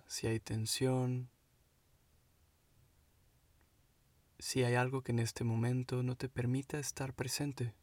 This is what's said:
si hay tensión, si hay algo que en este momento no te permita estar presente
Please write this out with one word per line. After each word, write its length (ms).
si 200
hay 140
tensión, 880
si 260
hay 100
algo 280
que 100
en 60
este 260
momento 580
no 140
te 140
permita 480
estar 340
presente 720